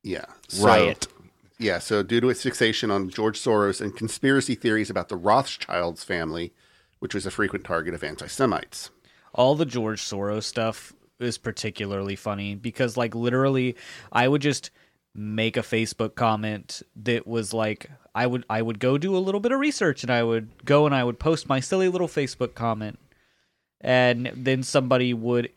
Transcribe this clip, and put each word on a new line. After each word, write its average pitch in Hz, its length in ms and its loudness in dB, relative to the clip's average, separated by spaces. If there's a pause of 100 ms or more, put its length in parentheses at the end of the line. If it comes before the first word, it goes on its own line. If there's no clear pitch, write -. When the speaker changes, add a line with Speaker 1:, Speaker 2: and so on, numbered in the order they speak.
Speaker 1:
Yeah. 87 220 -6 (220)
So, 95 180 2
Speaker 2:
Riot. 90 420 6 (520)
Speaker 1:
yeah, 95 200 0
so 104 240 0
due 117 180 2
to 127 80 4
its 120 140 -2
fixation 113 480 0
on 95 180 0
George 110 300 -2
Soros 104 420 2
and 101 140 -6
conspiracy 135 600 0
theories 107 340 0
about 95 200 -4
the 101 60 -6
Rothschilds 87 880 0
family, 85 500 -4 (460)
which - 140 -8
was 95 120 -4
a 92 60 -4
frequent 98 340 -2
target 85 280 -2
of 82 100 -8
anti-Semites. - 840 -4 (440)
Speaker 3:
All 131 220 4
the 156 100 0
George 113 360 -4
Soros 104 420 -4
stuff - 500 -6 (260)
is 120 180 -4
particularly 101 760 -6
funny 101 400 -6
because, 117 420 -4
like, 117 160 -2
literally, 127 600 2 (360)
I 120 160 2
would 143 140 2
just 143 300 -4 (420)
make 107 440 -2
a 117 40 0
Facebook 110 540 -2
comment 107 680 -2 (220)
that 117 240 -2
was, 113 260 -4
like, 107 360 -2 (240)
I 120 140 0
would, 123 220 -2
I 110 120 0
would 113 180 -4
go 127 180 2
do 190 180 0
a 185 40 2
little 190 220 -2
bit 240 100 0
of 269 80 2
research 277 440 0
and 127 80 -2
I 120 120 4
would 113 260 0 (160)
go 147 200 6
and 139 100 2
I 127 80 2
would 120 160 -2
post 156 300 0
my 131 100 2
silly 185 300 2
little 180 180 0
Facebook 131 480 -4
comment. 110 420 -4 (840)
And 127 520 4
then 131 300 0
somebody 127 500 2
would 120 440 0